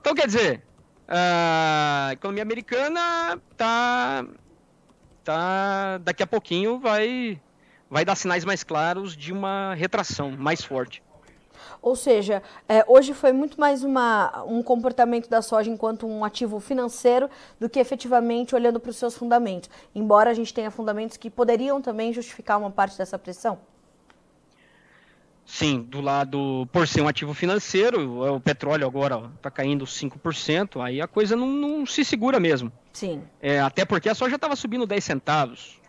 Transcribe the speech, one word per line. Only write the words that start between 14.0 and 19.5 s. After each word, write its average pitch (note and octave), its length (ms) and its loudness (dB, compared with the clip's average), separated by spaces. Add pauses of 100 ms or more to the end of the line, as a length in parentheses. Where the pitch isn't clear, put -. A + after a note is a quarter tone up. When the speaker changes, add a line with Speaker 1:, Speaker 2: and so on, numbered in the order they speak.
Speaker 2:
um A#3 180 -2
comportamento A#3+ 640 2
da A3+ 120 4
soja G#3+ 300 0
enquanto A3 360 -4
um G#3+ 180 -4
ativo G#3 360 -4
financeiro B3 680 2 (320)
do A3+ 80 -2
que C#4 100 0
efetivamente B3 760 0
olhando A#3 260 2
pros A#3+ 160 -10
seus A#3 200 -4
fundamentos. A#3 540 0 (240)